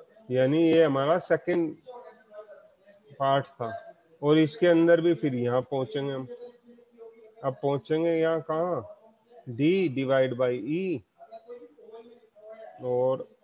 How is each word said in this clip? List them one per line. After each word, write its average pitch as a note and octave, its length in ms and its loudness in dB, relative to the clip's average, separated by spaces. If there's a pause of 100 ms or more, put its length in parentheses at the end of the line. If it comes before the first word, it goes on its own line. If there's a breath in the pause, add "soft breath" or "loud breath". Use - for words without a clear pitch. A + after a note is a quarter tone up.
(320)
यानी C3 320 4
ये E3 200 6
हमारा C#3+ 360 2
second E3 560 -2 (1400)
part C3+ 280 2
था, A2+ 240 -10 (500)
और D3 160 4
इसके D#3 300 2
अंदर E3+ 340 6
भी E3+ 140 2
फिर D3 200 -2
यहाँ A#2+ 260 0
पहुंचेंगे C#3 500 -4
हम। C3 160 -8 (1160)
अब C3+ 160 -4
पहुंचेंगे D#3 500 -2
यहाँ D#3+ 300 0
कहाँ, D#3+ 400 -4 (680)
D A#2+ 120 -6 (340)
divide C3 400 2
by B2 160 0 (220)
E F3 260 -4 (1900)
और B2+ 420 -2 (160)